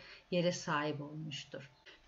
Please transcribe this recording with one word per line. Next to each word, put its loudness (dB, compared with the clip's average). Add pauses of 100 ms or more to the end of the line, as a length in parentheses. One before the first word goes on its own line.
(300)
yere 6
sahip 0
olmuştur. -8 (380)